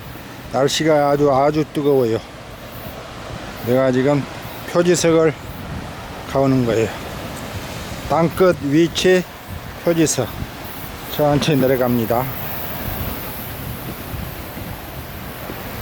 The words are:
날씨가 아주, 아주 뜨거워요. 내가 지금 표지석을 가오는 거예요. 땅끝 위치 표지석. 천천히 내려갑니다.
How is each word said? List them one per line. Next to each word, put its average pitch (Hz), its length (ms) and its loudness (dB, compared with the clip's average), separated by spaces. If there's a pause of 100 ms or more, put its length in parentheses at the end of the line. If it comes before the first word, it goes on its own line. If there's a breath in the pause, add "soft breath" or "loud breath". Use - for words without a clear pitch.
(520)
날씨가 143 580 4
아주, 143 220 6
아주 147 400 4
뜨거워요. 135 460 4 (1500)
내가 127 260 4
지금 135 300 4 (500)
표지석을 165 600 6 (1000)
가오는 135 340 4
거예요. 110 220 2 (1200)
땅끝 170 540 4
위치 165 600 4 (600)
표지석. 160 420 2 (840)
천천히 147 480 4
내려갑니다. 123 640 4 (3500)